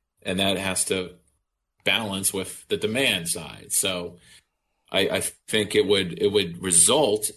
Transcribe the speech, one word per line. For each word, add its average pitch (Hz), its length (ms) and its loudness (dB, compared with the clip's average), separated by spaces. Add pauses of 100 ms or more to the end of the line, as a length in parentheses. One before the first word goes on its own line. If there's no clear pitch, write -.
(220)
and 92 180 -2
that 98 180 0
has 95 280 -2
to 92 300 -4 (680)
balance 101 500 0
with - 360 -8
the 104 80 0
demand 107 500 0
side. 69 460 -8
So 90 440 -4 (720)
I, 98 100 0 (100)
I 98 100 0 (280)
think 107 280 0
it 107 100 6
would, 95 360 2
it 101 100 4
would 87 320 -2
result 107 720 4